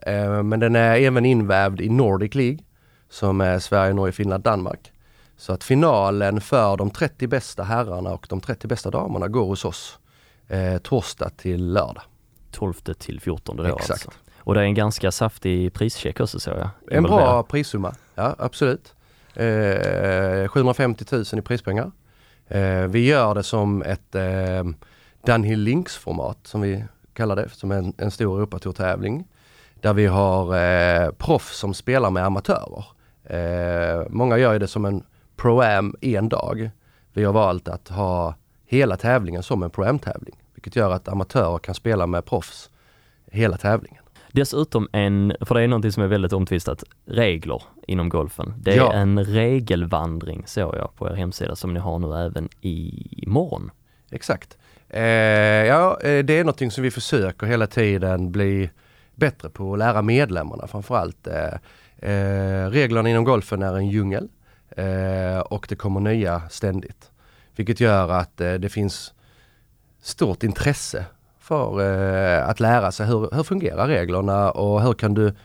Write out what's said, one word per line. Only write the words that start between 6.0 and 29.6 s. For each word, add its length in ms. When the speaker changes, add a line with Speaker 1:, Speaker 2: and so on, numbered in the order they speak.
Speaker 1:
för 360
de 120
trettio 380
bästa 360
herrarna 500
och 160
de 120
trettio 260
bästa 240
damerna 360
går 180
hos 200
oss, 340
eh, 300
torsdag 600
till 360
lördag. 300
Speaker 2:
Tolfte 420
till 280
fjortonde 420
då, 120
Speaker 1:
Exakt. 160
Speaker 2:
alltså. 200
Och 80
det 60
är 60
en 80
ganska 380
saftig 640
prischeck 460
också, 200
så 100
jag 100
Speaker 1:
En 100
bra 100
Speaker 2:
involverar. 460
Speaker 1:
prissumma, 520
ja, 240
absolut. 560
Eh, 1120
sjuhundrafemtiotusen 920
i 20
prispengar. 500
Eh, 400
vi 180
gör 300
det 80
som 380
ett, 340
eh, 480
Dunhill 340
Links-format, 840
som 180
vi 220
kallar 220
det, 140
som 220
en, 260
en 140
stor 260
Europatour-tävling, 880